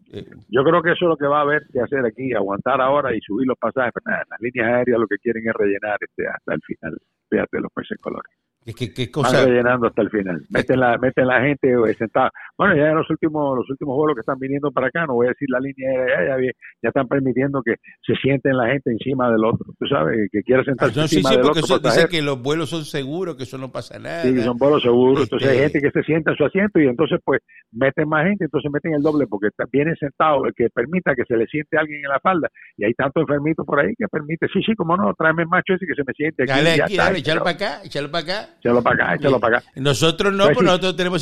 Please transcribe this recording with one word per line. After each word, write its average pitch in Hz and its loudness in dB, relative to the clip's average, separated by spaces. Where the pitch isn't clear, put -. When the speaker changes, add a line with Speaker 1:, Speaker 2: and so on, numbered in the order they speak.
Speaker 1:
Eh, 95 -14
Speaker 2:
Yo 131 2
creo 165 4
que 170 2
eso 175 0
es 170 2
lo 160 0
que 143 -4
va 147 0
a - 0
haber 147 0
que 127 -2
hacer 127 -2
aquí, 127 -4
aguantar 101 -2
ahora 135 0
y 107 -4
subir 120 -4
los 123 -2
pasajes. 120 -2
Pero - -10
nada, 85 -4
las - -16
líneas 120 -4
aéreas 123 2
lo 113 0
que 101 -2
quieren 113 -4
es 110 0
rellenar 104 -2
este - -8
hasta - -8
el 76 -4
final. - -12
Fíjate - -2
los - -8
peces - -10
colores. - -10
Speaker 1:
Es 110 -12
que, 120 -8
qué 123 -4
Speaker 2:
Van - -8
Speaker 1:
cosa. 135 2
Speaker 2:
rellenando 123 4
hasta 110 0
el 98 0
final. 95 -2
Speaker 1:
Eh. - -18
Speaker 2:
Meten 127 0
la, 120 2
meten 127 0
la 127 2
gente, 135 2
eh, 113 4
sentada. 117 0
Bueno, 185 2
ya 151 4
en 156 2
los 160 0
últimos, 151 -2
los 110 -4
últimos 135 -6
vuelos 151 2
que 110 -8
están 131 -6
viniendo 139 -4
para 131 0
acá, 170 -4
no 139 -4
voy 120 2
a - 2
decir 135 -4
la 127 0
línea 135 -8
aérea, 127 0
ya, 175 0
ya, 131 0
ya, 123 -4
ya 113 -2
están 135 0
permitiendo 135 0
que 113 0
se 117 0
sienten 131 2
la 120 2
gente 135 -2
encima 127 0
del 110 4
otro, - -2
tú 117 -6
sabes, 131 0
que 104 -2
quiera 127 4
Speaker 1:
Ah, - 0
Speaker 2:
sentarse 135 0
Speaker 1:
no, 156 2
sí, 156 2
Speaker 2:
encima 175 4
Speaker 1:
sí, 131 6
Speaker 2:
del 127 4
Speaker 1:
porque 156 2
Speaker 2:
otro 160 0
Speaker 1:
eso - 4
dicen - -4
Speaker 2:
pasajero. 160 4
Speaker 1:
que 165 -2
los 139 -2
vuelos 151 -2
son 156 -6
seguros, 156 -6
que 131 -12
eso 131 -12
no 131 -12
pasa 120 -12
nada. 156 -8
Speaker 2:
Sí, 127 2
son 120 -2
vuelos 139 4
seguros. 127 4
Entonces 123 0
hay 131 4
Speaker 1:
Este 147 2
Speaker 2:
gente 143 2
que 170 0
se - 0
sienta 160 0
en 131 -2
su 147 2
asiento 190 2
y 147 6
entonces, 147 0
pues, 135 0
meten 135 0
más 156 0
gente, 196 0
entonces 147 -4
meten 151 -2
el 143 0
doble, 151 2
porque 107 -2
ta-, 120 -6
vienen 147 0
sentados, 147 0
el 117 -6
que 117 0
permita 156 -2
que 120 -2
se 120 0
le 113 2
siente 151 -4
alguien 151 -4
en 143 -6
la 135 0
falda. 175 0
Y 101 -2
hay 113 2
tantos 139 0
enfermitos 147 -2
por 143 -2
ahí 208 0
que 208 -4
permite, 156 -4
"Sí, 190 0
sí, 220 0
cómo 175 -2
no, 202 0
tráeme 160 0
el 165 -6
macho 180 0
ese 185 -4
que 147 -6
se 139 -2
me 127 -8
siente 151 -4
aquí, 131 0
Speaker 1:
Dale 151 2
Speaker 2:
ya 143 2
Speaker 1:
aquí, - -4
Speaker 2:
está, 180 2
Speaker 1:
dale, 190 0
échalo 156 -2
Speaker 2:
échalo". - -2
Speaker 1:
para 175 -2
acá, - -16
échalo 147 -8
para 165 -4
acá. 190 -8
Speaker 2:
Échalo 120 2
para 123 2
acá, 117 0
échalo 143 0
Speaker 1:
Bien. 123 2
Speaker 2:
para 117 2
acá. - -6
Speaker 1:
Nosotros 160 0
no, 196 2
Speaker 2:
Pues 151 6
Speaker 1:
pues - 2
Speaker 2:
sí. 190 4
Speaker 1:
nosotros 180 2
tenemos 180 0